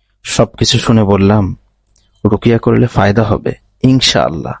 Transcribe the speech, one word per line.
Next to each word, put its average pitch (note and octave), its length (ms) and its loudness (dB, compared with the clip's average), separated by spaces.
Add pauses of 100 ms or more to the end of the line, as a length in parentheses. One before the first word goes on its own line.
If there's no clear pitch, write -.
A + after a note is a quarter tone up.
(240)
সবকিছু - 560 -2
শুনে A2+ 240 2
বললাম, G2 540 0 (680)
"রুকিয়া A2 320 0
করলে A#2 300 0
ফায়দা G#2 360 0
হবে, G2 300 -4 (300)
ইনশাআল্লাহ, E2+ 760 0